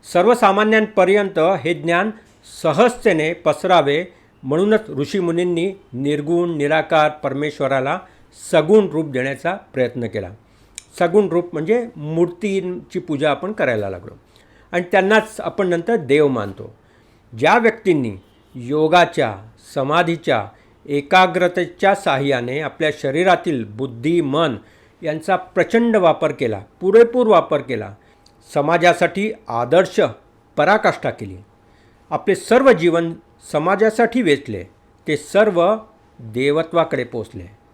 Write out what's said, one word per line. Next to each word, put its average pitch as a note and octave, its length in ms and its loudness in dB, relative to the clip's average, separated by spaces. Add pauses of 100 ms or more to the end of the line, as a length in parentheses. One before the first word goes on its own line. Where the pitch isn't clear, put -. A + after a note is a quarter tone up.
(120)
सर्वसामान्यांपर्यंत G#3 1300 2
हे E3 360 0
ज्ञान E3+ 360 -2 (520)
सहजतेने E3+ 680 0
पसरावे E3 720 0 (380)
म्हणूनच G3+ 460 0
ऋषीमुनींनी E3+ 840 -2 (200)
निर्गुण D3+ 640 -2
निराकार D3+ 520 2
परमेश्वराला C#3 880 -4 (520)
सगुण F3+ 380 4
रूप D3+ 220 -4
देण्याचा C3+ 440 -4
प्रयत्न B2 520 -4
केला. F#2+ 240 -8 (680)
सगुण F3+ 300 2
रूप F3 240 -2
म्हणजे G#3+ 440 -2
मूर्तींची F3 1040 -4
पूजा D3+ 320 -2
आपण F3 220 -4
करायला A2 380 -2
लागलो F#2 220 -14 (600)
आणि F3+ 100 -2 (100)
त्यांनाच G#3 480 2
आपण F#3 280 -4
नंतर F3 280 -2
देव D3 320 2
मानतो. G#2+ 460 -6 (640)
ज्या E3+ 200 4
व्यक्तींनी E3+ 540 0 (420)
योगाच्या, D3+ 840 0 (380)
समाधीच्या, D3+ 720 -2 (400)
एकाग्रतेच्या F3+ 1080 0
साहाय्याने C#3 680 -2
आपल्या D#3 300 -4 (120)
शरीरातील E3 640 0
बुद्धी, A#2+ 560 -4
मन C#3+ 360 -2 (460)
यांचा D#3+ 340 -4
प्रचंड A3+ 600 0
वापर D#3+ 360 2
केला, G#2+ 300 -4 (180)
पुरेपूर A#3 460 6
वापर E3 340 2
केला, G#2+ 340 -8 (600)
समाजासाठी E3+ 800 0 (160)
आदर्श B2+ 520 0 (560)
पराकाष्ठा F3 540 0
केली, G2 260 -14 (760)
आपले F#3 240 -2
सर्व A#3 380 4
जीवन E3+ 400 0 (400)
समाजासाठी G#3+ 680 0
वेचले, B2 420 -2 (440)
ते D3+ 80 0
सर्व G3 600 2 (420)
देवत्वाकडे C#3+ 840 -2
पोचले. G#2 580 -12 (120)